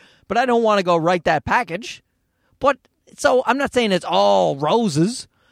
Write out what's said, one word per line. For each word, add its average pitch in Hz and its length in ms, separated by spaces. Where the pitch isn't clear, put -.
but 202 120
I 254 80
don't 240 160
wanna 208 220
go 175 120
write 170 280
that 156 200
package. 190 580
But, 269 180
so, 262 260
I'm 240 140
not 277 160
saying 233 180
it's 175 140
all 185 500
roses, 175 720